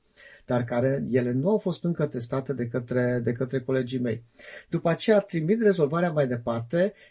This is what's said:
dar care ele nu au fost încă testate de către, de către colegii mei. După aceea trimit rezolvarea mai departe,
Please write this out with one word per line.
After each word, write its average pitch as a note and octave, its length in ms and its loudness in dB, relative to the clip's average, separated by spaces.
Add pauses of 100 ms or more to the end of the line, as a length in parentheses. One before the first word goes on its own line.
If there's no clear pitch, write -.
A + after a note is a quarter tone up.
(460)
dar A#2+ 180 0
care B2+ 460 0
ele B2 220 2
nu C3+ 160 0
au G#3+ 100 4
fost - 260 -4
încă D#3+ 220 0
testate C3 460 -6
de B2 140 -4
către, B2 580 0
de A#2+ 80 0
către B2+ 280 -4
colegii C3 380 -2
mei. A#2 260 -4 (440)
După E3 200 -2
aceea G3+ 300 4
trimit G3 440 0
rezolvarea E3+ 500 2
mai C#3+ 160 2
departe, A#2+ 640 0 (180)